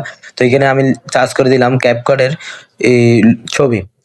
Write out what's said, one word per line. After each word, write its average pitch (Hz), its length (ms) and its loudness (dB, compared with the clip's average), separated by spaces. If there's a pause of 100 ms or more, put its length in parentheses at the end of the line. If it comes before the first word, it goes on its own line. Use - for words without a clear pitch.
(340)
তো - 120 -16
এখানে 135 220 2
আমি 135 160 0 (280)
চার্জ 127 220 0
করে 131 160 0
দিলাম 127 280 2
CapCut-এর 127 560 -2 (560)
এই 120 140 4 (480)
ছবি। 123 280 0 (260)